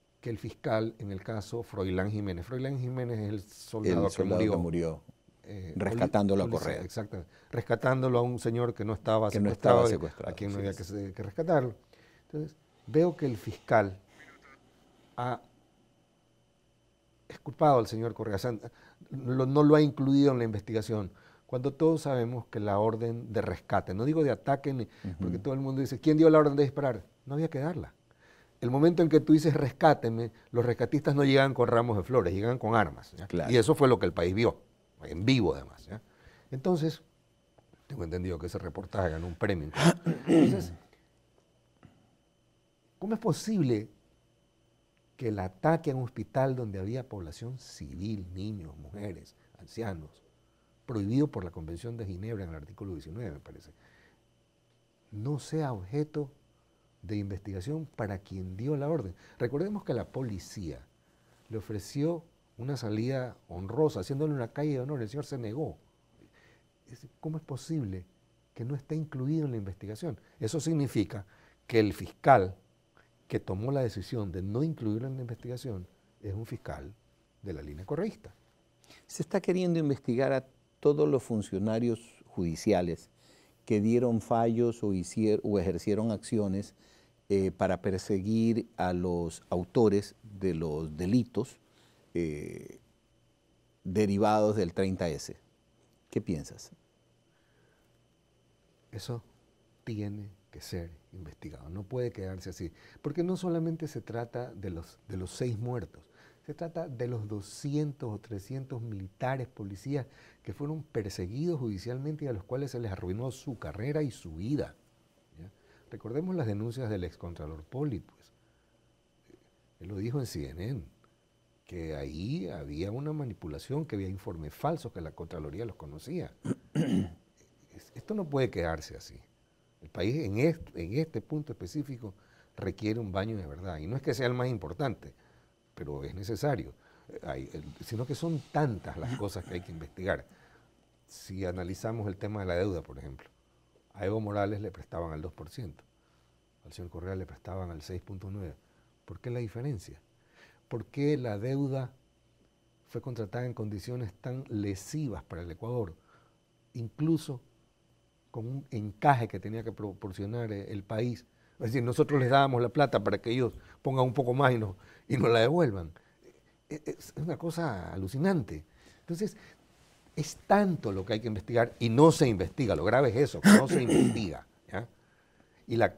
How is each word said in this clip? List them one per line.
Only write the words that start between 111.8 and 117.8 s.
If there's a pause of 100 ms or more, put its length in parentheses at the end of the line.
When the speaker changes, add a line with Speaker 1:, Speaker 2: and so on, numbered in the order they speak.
Speaker 1:
y
a
los
cuales
se
les
arruinó
su
carrera
y
su
vida, (640)
¿ya? (400)
Recordemos
las
denuncias
del
excontralor
Poli,